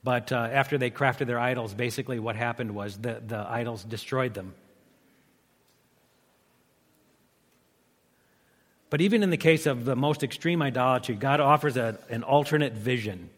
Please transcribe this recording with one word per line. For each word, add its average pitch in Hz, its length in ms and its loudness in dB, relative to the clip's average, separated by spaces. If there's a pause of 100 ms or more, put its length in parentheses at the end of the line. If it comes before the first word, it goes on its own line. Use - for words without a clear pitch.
But, 123 280 0
uh, 131 40 0
after 131 420 2
they 127 140 0
crafted 131 340 0
their 120 140 -2
idols, 120 340 -2
basically 123 460 -4
what 110 160 -4
happened 117 400 -4
was 101 200 -8
the, 117 300 -6
the 107 140 -6
idols 113 440 -6
destroyed 117 520 -4
them. 95 180 -10 (4000)
But 151 100 0
even 208 220 4
in 185 80 4
the 156 60 2
case 160 280 4
of 123 180 0
the 127 120 0
most 147 260 0
extreme 165 400 -2
idolatry, 127 540 2
God 135 240 2
offers 143 360 4
a, 113 220 0 (120)
an 117 120 -4
alternate 143 520 4
vision. 107 640 -4